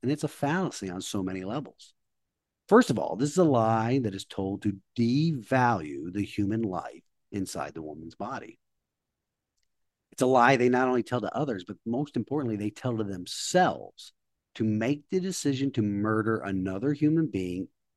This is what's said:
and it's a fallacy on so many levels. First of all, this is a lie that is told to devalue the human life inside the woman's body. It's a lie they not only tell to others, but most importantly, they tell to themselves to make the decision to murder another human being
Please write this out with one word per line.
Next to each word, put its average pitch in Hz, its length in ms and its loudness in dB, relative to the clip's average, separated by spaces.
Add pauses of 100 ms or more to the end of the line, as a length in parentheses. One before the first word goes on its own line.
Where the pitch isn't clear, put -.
and 123 80 0
it's 151 140 -2
a 147 40 0
fallacy 147 600 -2
on 90 140 -8
so 101 200 -4
many 92 220 -4
levels. 127 480 -10 (760)
First 233 220 8
of 113 100 2
all, 78 160 -2
this 139 160 0
is 160 60 -8
a 180 80 6
lie 117 560 4
that 101 140 -2
is 95 100 -10
told 98 380 -4
to 98 160 -2 (200)
devalue 117 1120 0
the 101 120 -2
human 104 400 -2
life 90 400 -6 (280)
inside 76 440 -6
the 80 80 -10
woman's 78 320 -14
body. - 440 -12 (1500)
It's - 100 -2
a 127 40 4
lie 127 300 8
they 123 140 6
not 127 180 2
only 123 140 2
tell 123 180 -2
to 101 160 -4
others, 117 280 -4
but 95 200 -12
most 127 320 -4
importantly, 123 400 -4
they 104 140 -4
tell 120 260 -4
to 110 80 -2
themselves 92 1080 -2 (400)
to 113 100 -2
make 113 460 0
the 190 100 0
decision 139 520 -2
to 117 100 0
murder 107 560 0
another 98 560 -4
human 151 320 2
being 92 420 -4 (280)